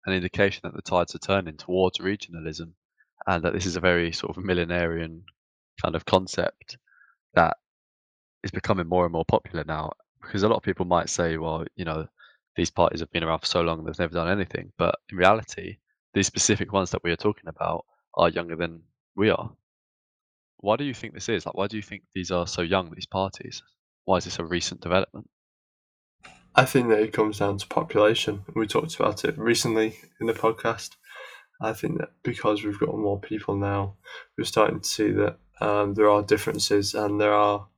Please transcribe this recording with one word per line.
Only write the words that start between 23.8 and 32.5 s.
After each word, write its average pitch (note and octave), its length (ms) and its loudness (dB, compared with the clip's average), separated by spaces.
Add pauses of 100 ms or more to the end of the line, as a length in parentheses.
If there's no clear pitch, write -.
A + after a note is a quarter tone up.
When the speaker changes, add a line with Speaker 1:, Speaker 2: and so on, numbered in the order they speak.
Speaker 1:
Why F#2+ 100 4
is F2 80 0
this E2+ 140 -8
a E2+ 60 -6
recent E2+ 360 -4
development? - 480 -2 (1300)
Speaker 2:
I B2+ 100 8
think B2 240 4
that G#2+ 120 6
it A2 120 2
comes G#2+ 280 0
down G2+ 180 0
to - 80 -10
population. G#2 800 2 (100)
We A2+ 120 0
talked D#3+ 280 -2
about G#2+ 320 0
it - 100 -2
recently A2 640 0 (220)
in A#2 60 -2
the A2+ 60 0
podcast. A2+ 580 -2 (720)
I A2 140 -2
think - 240 -4
that - 140 -8 (100)
because G#2+ 420 -2